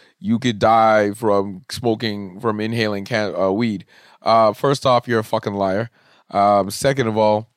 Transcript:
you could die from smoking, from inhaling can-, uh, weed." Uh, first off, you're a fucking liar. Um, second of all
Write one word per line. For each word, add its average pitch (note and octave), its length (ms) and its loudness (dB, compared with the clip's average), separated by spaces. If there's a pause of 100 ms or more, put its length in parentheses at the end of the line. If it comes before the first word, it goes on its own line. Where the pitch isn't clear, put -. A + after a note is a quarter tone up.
(180)
you A2+ 200 -2
could A#2+ 200 -4
die A2 520 4
from G2+ 600 -2
smoking, G#2 680 -6
from A2 180 -4
inhaling G#2+ 460 -2
can-, G#2 320 -4
uh, F#2+ 160 0
weed." G#2+ 320 -2 (380)
Uh, A2 320 4
first C#3 320 -2
off, B2 200 2
you're A#2 140 0
a G#2+ 40 -8
fucking A2 280 -4
liar. G2+ 380 -2 (400)
Um, G2+ 400 4
second C3 360 -2
of G#2+ 100 -2
all G#2+ 400 2